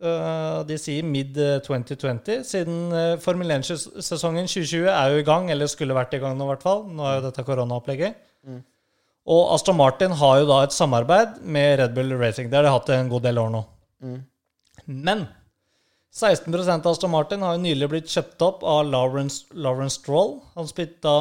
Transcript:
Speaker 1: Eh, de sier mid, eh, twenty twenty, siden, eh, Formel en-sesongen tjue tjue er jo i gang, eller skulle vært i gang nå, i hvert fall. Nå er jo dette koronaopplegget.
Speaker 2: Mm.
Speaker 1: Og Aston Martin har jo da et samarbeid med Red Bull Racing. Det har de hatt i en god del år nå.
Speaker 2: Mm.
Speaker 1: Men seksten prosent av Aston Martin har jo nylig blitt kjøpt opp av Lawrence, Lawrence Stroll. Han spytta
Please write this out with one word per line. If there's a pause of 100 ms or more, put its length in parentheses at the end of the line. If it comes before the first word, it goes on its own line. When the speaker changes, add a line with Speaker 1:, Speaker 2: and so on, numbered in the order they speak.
Speaker 1:
Eh,
de
sier
mid,
eh,
twenty
twenty,
siden,
eh,
Formel
en-sesongen
tjue
tjue
er
jo
i
gang,
eller
skulle
vært
i
gang
nå,
i
hvert
fall.
Nå
er
jo
dette
koronaopplegget. (320)
Speaker 2:
Mm. (640)
Speaker 1:
Og
Aston
Martin
har
jo
da
et
samarbeid
med
Red
Bull
Racing.
Det
har
de
hatt
i
en
god
del
år
nå. (360)
Speaker 2:
Mm. (600)
Speaker 1:
Men (840)
seksten
prosent
av
Aston
Martin
har
jo
nylig
blitt
kjøpt
opp
av
Lawrence,
Lawrence
Stroll. (140)
Han
spytta